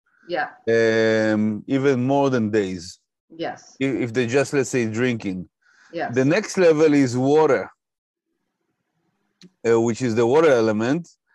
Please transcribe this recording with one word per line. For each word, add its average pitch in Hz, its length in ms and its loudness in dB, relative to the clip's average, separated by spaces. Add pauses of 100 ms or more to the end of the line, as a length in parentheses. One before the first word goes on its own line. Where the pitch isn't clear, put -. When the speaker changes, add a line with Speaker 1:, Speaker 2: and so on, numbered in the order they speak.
(280)
Speaker 1:
Yeah. 160 200 -6 (200)
Speaker 2:
Um, 110 1000 0
even 135 400 0
more 139 240 0
than 113 180 0
days. 92 500 -4 (300)
Speaker 1:
Yes. - 500 -14
Speaker 2:
If, 135 160 -4 (100)
if 117 80 -8
they 127 120 -2
just, 131 280 -2
let's 135 180 -2
say, 120 160 -2
drinking. 107 600 -4 (460)
Speaker 1:
Yes. 147 220 -6
Speaker 2:
The 131 100 2
next 196 320 -2
level 160 360 4
is 135 220 2
water, 135 540 2 (2000)
uh, 117 120 4
which 117 220 -2
is 117 140 -2
the 117 100 2
water 151 240 4
element. 117 580 0 (280)